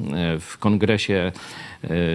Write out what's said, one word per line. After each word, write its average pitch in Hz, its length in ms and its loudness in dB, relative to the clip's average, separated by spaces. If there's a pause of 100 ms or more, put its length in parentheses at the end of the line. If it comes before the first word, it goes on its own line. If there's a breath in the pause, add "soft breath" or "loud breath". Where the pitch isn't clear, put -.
(140)
e, 82 260 0
w - 200 -14
Kongresie, 101 720 2 (520 loud breath)
e, - 60 -6 (260)